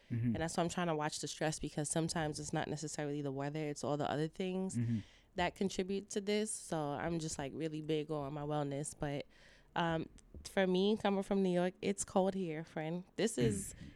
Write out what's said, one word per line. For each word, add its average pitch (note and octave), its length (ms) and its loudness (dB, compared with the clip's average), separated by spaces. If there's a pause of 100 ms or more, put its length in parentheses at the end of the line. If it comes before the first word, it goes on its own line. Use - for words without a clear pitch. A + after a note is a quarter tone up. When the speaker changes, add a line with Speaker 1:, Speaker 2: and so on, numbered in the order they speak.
(120)
Speaker 1:
Mm-hmm. A#2+ 140 0
Speaker 2:
And A#2 100 4
that's E3 200 -2
why F3 80 4
I'm E3+ 40 2
trying F3 200 0
to D#3 80 2
watch D3+ 240 -2
the D3 80 -4
stress, - 320 -2
because D3+ 280 -2
sometimes D#3+ 520 0
it's D3 120 -8
not D#3 160 0
necessarily D3 540 -2
the C#3 80 -2
weather, C#3+ 380 -2
it's D3 160 -4
all C#3+ 120 2
the C#3+ 140 2
other D3+ 160 0
things F#3+ 500 -2
Speaker 1:
Mm-hmm. A#2 220 2 (380)
Speaker 2:
that F3 180 0
contribute G3 560 -2
to G#3+ 100 -2
this. G#3 320 0
So - 240 -4
I'm D3+ 440 0
just, D#3 180 -4
like, C#3 160 -4
really D#3 260 -4
big D3+ 300 0
on D3 240 -2
my D3 80 -4
wellness. D3 560 -2
But, D3 260 -2 (520)
um, E3 300 2 (460)
for G3 140 4
me, F#3+ 300 6
coming G3 260 2
from G3 220 2
New F#3 60 4
York, F3+ 300 4
it's G3 240 0
cold F#3+ 300 4
here, E3 300 -4
friend. E3 400 -4 (120)
This A3 200 2
Speaker 1:
Mm. B3+ 80 2
Speaker 2:
is, G3+ 300 0 (220)